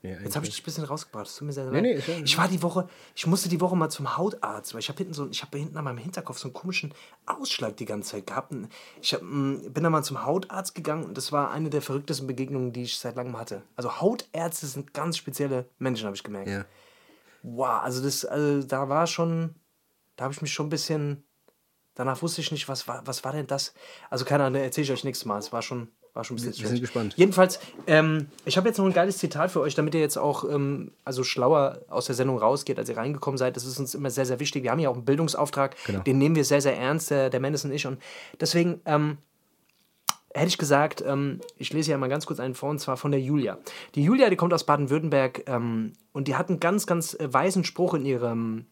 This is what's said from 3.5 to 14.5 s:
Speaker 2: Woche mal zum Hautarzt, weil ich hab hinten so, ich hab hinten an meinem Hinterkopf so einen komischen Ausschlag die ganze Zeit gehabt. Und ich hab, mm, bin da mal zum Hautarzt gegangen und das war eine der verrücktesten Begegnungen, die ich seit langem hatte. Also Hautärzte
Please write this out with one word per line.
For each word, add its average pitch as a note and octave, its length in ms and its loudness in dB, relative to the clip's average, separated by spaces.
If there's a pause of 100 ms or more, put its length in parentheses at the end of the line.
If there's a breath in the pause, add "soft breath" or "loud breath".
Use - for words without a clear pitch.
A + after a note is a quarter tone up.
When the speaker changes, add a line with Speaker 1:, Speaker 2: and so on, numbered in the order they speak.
Speaker 2:
Woche F3+ 160 2
mal D#3+ 140 2
zum C#3+ 260 -4
Hautarzt, D3+ 600 -4
weil A2+ 60 -6
ich - 80 -6
hab C#3+ 100 -10
hinten F#3 160 -6
so, C#3+ 160 -6
ich - 100 -6
hab - 140 -12
hinten D3+ 200 -6
an D#3 80 -6
meinem B2 140 -6
Hinterkopf C#3 400 -10
so C3+ 120 -8
einen - 40 -14
komischen F3+ 400 -6 (320 loud breath)
Ausschlag B2 520 -4
die A#2 80 -8
ganze G#2 260 -6
Zeit G2 160 -10
gehabt. - 240 -8
Und A2+ 160 -8 (340 loud breath)
ich - 140 -2
hab, - 80 -4
mm, C3+ 500 -2
bin D3 100 -2
da E3+ 60 4
mal D#3 140 2
zum C3+ 200 -6
Hautarzt F#3 520 -4
gegangen D3+ 280 -4
und G2 140 -10
das - 140 -6
war C#3+ 180 0
eine D#3 220 -4
der C#3+ 100 0
verrücktesten C3+ 460 -4
Begegnungen, C3 460 -4
die B2 100 -6
ich - 160 -6
seit A#2 160 -8
langem B2 240 -6
hatte. G#2 240 -10 (120)
Also A#2+ 240 -6
Hautärzte E3 680 -2